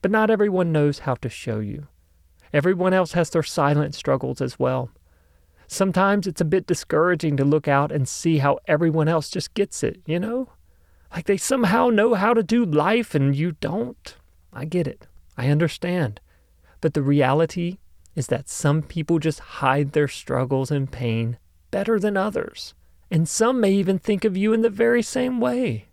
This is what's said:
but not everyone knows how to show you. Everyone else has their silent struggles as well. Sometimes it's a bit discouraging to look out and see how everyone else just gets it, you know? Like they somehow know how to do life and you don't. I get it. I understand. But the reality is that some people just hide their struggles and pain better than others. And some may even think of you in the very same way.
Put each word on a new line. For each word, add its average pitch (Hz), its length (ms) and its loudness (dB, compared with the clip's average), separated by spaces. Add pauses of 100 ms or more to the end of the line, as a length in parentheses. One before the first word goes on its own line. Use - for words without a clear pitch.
but 190 80 0
not 220 200 4
everyone 185 420 2
knows 147 280 2
how 135 160 -2
to - 120 -8
show 110 320 -6
you. 135 260 -8 (680)
Everyone 180 400 2
else 185 200 0
has 170 180 0
their 160 140 0
silent 147 500 0
struggles 131 460 -2
as 127 180 -4
well. 127 320 -2 (800)
Sometimes 196 580 2
it's 175 140 -6
a 165 60 2
bit 180 200 0
discouraging 160 720 0
to 135 80 2
look 147 240 2
out 147 240 2
and 139 160 -2
see 160 300 0
how 143 280 2
everyone 160 400 2
else 160 240 0
just - 240 -8
gets - 300 -2
it, - 220 -4
you 160 120 -2
know? 240 300 -4 (680)
Like 165 120 -6
they 196 100 2
somehow 247 540 2
know 220 240 4
how 208 200 2
to 226 80 4
do 233 220 2
life 180 500 0
and 139 220 2
you 165 240 -2
don't. - 560 -6 (360)
I 120 120 -10
get 160 240 -2
it. - 180 -14 (300)
I 127 140 0
understand. 156 680 0 (600)
But 156 140 0
the 147 80 0
reality 151 760 2 (360)
is 143 140 -6
that 139 200 -4
some 156 320 0
people 165 380 -2
just 156 220 -2
hide 139 500 -2
their 147 160 2
struggles 131 640 -4
and 139 180 -2
pain 117 480 -4 (360)
better 208 260 0
than 202 180 -2
others. - 560 -4 (380)
And 160 180 2
some 254 320 2
may 196 120 2
even 196 260 2
think 202 260 -2
of 190 120 0
you 208 160 0
in 226 100 2
the 226 80 2
very 233 320 2
same 254 380 -4
way. 240 520 -2